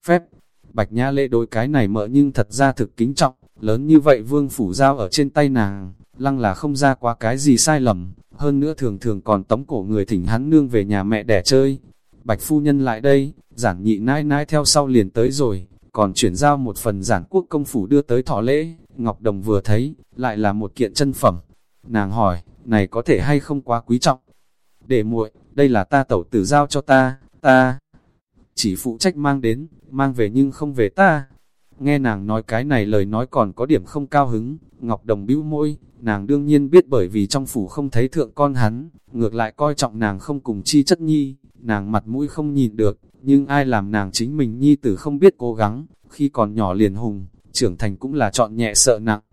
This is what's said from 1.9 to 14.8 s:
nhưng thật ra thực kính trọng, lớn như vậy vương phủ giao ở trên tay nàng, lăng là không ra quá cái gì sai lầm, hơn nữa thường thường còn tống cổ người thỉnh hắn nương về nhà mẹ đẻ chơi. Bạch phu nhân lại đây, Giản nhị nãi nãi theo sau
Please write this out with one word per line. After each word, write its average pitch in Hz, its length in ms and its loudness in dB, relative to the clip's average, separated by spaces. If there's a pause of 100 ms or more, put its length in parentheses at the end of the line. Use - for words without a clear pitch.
nhưng 143 200 4
thật 104 200 -2
ra 135 200 2
thực - 260 -6
kính 123 160 0
trọng, 135 200 0 (260)
lớn 113 280 -2
như 156 120 8
vậy 139 220 4
vương 139 280 -2
phủ 92 240 -2
giao 139 240 2
ở 98 120 -4
trên 143 200 0
tay 147 200 2
nàng, 98 440 -2 (240)
lăng 135 220 -2
là 104 140 0
không 147 220 -6
ra 135 200 2
quá 120 240 -4
cái 117 180 -2
gì 139 200 4
sai 151 240 2
lầm, 95 320 -2 (220)
hơn 143 240 0
nữa 151 180 -2
thường 104 220 -4
thường 104 220 -4
còn 101 220 0
tống 117 220 -4
cổ 107 240 -6
người 104 160 0
thỉnh 90 200 -2
hắn 123 240 -2
nương 151 180 4
về 110 180 0
nhà 101 180 -2
mẹ 104 200 -2
đẻ 101 220 2
chơi. 135 340 2 (440)
Bạch 110 180 -2
phu 151 180 0
nhân 143 200 2
lại 117 220 -2
đây, 139 320 4 (220)
Giản 98 280 -2
nhị 107 160 2
nãi 135 240 0
nãi 147 220 0
theo 151 200 0
sau 143 220 2